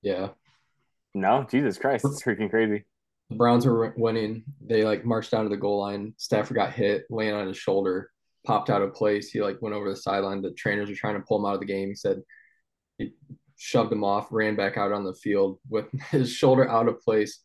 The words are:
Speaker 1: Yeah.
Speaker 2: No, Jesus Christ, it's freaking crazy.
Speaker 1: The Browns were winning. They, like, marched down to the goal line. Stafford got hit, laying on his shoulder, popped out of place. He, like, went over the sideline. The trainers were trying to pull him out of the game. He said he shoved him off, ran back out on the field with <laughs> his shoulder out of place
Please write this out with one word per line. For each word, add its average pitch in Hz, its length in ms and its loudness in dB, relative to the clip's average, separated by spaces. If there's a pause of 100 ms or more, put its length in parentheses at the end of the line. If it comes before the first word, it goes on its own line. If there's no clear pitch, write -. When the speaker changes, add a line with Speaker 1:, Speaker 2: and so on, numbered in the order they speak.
Speaker 1:
Yeah. 95 260 -2 (840)
Speaker 2:
No, 107 360 2
Jesus 123 280 0
Christ, 131 260 0
it's 139 180 -2
freaking 107 280 -2
crazy. 107 340 0 (460)
Speaker 1:
The 110 60 -8
Browns 120 280 4
were 117 320 2
winning. 113 480 -2 (160)
They, 110 240 2
like, 107 220 0
marched 113 240 0
down 110 140 2
to 107 40 -2
the 104 80 -2
goal 101 240 0
line. 101 380 -6
Stafford - 380 -2
got 101 180 0
hit, 101 340 0
laying 110 240 -2
on 104 140 -2
his 95 100 -6
shoulder, 95 540 0 (360)
popped 110 220 0
out 101 140 4
of 98 100 -2
place. 104 380 0
He, - 100 -4
like, 98 220 -2
went 107 120 -6
over 104 140 -4
the 95 80 -4
sideline. 98 460 -2
The 92 100 -6
trainers 104 380 -2
were 101 40 -8
trying 104 200 -4
to 101 120 -6
pull 107 120 2
him 101 80 0
out 101 80 0
of 95 60 -2
the 101 60 -8
game. 98 220 -2
He 101 60 -8
said - 260 -2 (760)
he - 160 -8 (420)
shoved - 340 0
him 104 140 -2
off, 101 260 -2
ran 107 260 0
back 98 200 0
out 101 160 0
on 101 120 -2
the 92 100 -6
field 98 440 0 (120)
with 110 160 -2 (140)
<laughs> - 100 -14
his 127 200 2
shoulder 131 380 6
out 117 180 4
of 113 140 0
place 107 440 0